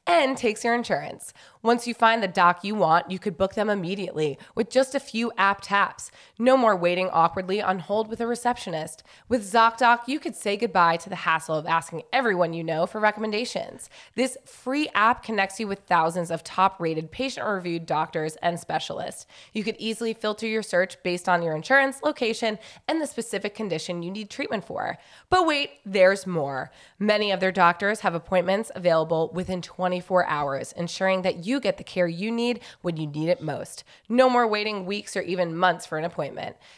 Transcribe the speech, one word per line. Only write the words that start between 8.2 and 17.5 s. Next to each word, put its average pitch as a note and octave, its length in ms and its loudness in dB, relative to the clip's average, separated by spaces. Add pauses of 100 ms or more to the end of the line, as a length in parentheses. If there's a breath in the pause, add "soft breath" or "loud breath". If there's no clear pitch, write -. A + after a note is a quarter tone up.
a A#3 80 -2
receptionist. A3+ 760 -4 (260 soft breath)
With A#3 140 0 (100)
ZocDoc, A#3 540 6
you D4 140 -4
could D4+ 160 -8
say G#3 200 -2
goodbye F3 420 2
to - 120 -12
the F#3 60 -8
hassle D#3+ 400 -2
of D#3 100 -4
asking E3 460 -2
everyone F#3+ 400 2
you E3 100 -6
know D#3+ 240 0
for G#3+ 140 -6
recommendations. G#3+ 920 -2 (240 soft breath)
This C4 320 0
free C#4+ 480 -4
app A3+ 300 2
connects G3 340 -2
you A3+ 80 -4
with G3 140 -6
thousands E3+ 500 0
of E3 140 -6
top-rated E3 680 -2
patient-reviewed F#3 760 -4